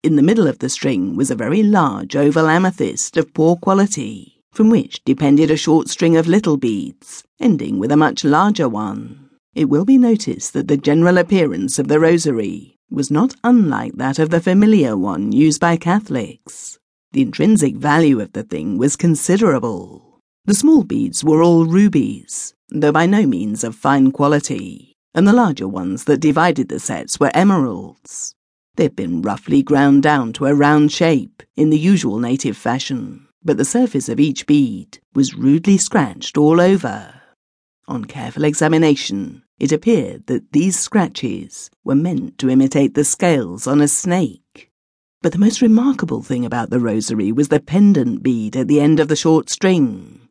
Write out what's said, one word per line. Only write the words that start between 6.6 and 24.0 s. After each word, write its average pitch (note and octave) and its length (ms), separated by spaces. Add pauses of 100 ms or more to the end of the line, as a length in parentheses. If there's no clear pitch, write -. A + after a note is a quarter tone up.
ending - 400
with A#2 140
a D3+ 60
much - 260
larger E3 420
one. A2 640 (260)
It D3+ 140
will C#3+ 160
be C4 140
noticed A#3 560
that C#3+ 140
the C#3+ 100
general E3 400
appearance D3+ 600
of C3+ 100
the D3+ 120
rosary C#3 800 (120)
was C#3 200
not F#3 240 (100)
unlike E3 520
that C3 220
of D#3 120
the E3+ 100
familiar F#3 560
one F#2+ 360
used D3 280
by E3+ 160
Catholics. - 1000 (340)
The C#3 80
intrinsic D#3 560
value D3 440
of F#2+ 120
the G#2 100
thing F2+ 360
was C3+ 180
considerable. D3 1300 (240)
The G3+ 80
small C#4+ 280
beads - 400
were D#3 200
all E3 240
rubies, E3 880 (160)
though D3 220
by D#3 120
no G3+ 220
means G#2+ 380
of A2+ 100
fine C3+ 380